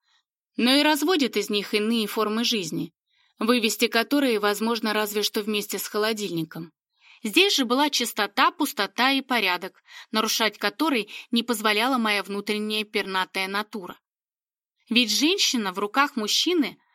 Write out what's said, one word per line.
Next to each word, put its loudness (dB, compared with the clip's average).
но 2
и 4
разводят 2
из -2
них -2
иные 0
формы -2
жизни, -4
вывести 2
которые 2
возможно 0
разве -2
что -4
вместе -4
с -8
холодильником. -4
Здесь 2
же 2
была 2
чистота, 0
пустота 0
и 2
порядок, -2
нарушать 0
который 0
не 2
позволяла 2
моя 2
внутренняя -4
пернатая -2
натура. -8
Ведь 4
женщина 0
в -6
руках 0
мужчины, 0